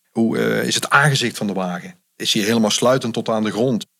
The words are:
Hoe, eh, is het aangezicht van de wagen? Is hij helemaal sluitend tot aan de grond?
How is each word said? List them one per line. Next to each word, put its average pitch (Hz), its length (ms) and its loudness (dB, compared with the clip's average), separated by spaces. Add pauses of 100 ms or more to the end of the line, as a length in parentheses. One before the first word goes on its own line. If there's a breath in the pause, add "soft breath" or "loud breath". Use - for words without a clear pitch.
(100)
Hoe, 113 280 0
eh, 113 280 0
is 123 80 -2
het - 160 -4
aangezicht 139 460 2
van 107 100 -4
de 98 60 -2
wagen? 92 480 -6 (160)
Is - 180 -2
hij 110 80 2
helemaal 110 280 2
sluitend 123 440 0
tot 113 140 -4
aan 110 160 0
de 107 60 -2
grond? 110 360 0 (140)